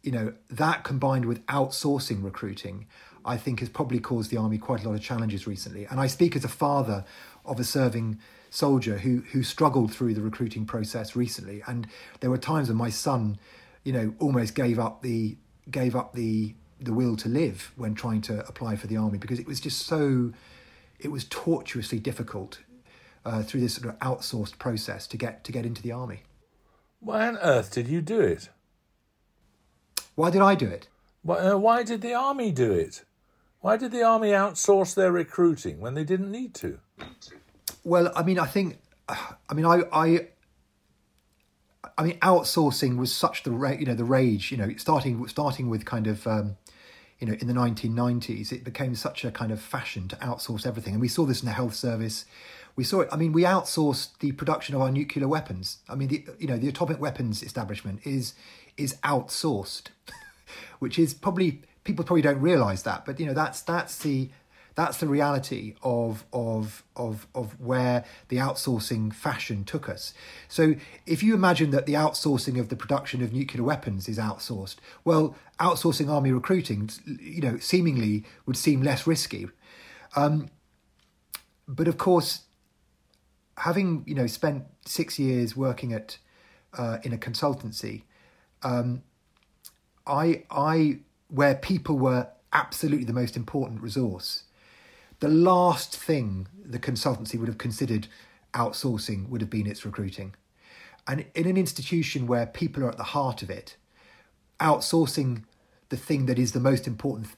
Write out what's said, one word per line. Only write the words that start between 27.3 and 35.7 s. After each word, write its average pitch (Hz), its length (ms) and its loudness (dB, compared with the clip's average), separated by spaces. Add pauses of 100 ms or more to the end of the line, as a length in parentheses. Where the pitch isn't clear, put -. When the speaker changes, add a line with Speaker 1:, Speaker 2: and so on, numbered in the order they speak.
Speaker 2:
earth 127 340 4
did 120 160 -4
you 165 120 0
do 208 200 0
it? 98 280 2 (1700)
Speaker 1:
Why 170 160 2
did 190 120 6
I 196 120 8
do 135 120 0
it? 90 220 -8 (340)
Speaker 2:
Why, 165 160 0
uh, 190 180 4
why 226 260 4
did 220 200 -4
the 240 100 -4
army 254 400 0
do 127 200 4
it? 82 320 -2 (560)
Why 220 180 2
did 240 140 -4
the 240 100 0
army 226 260 4
outsource 196 640 4
their 185 160 4
recruiting 165 680 2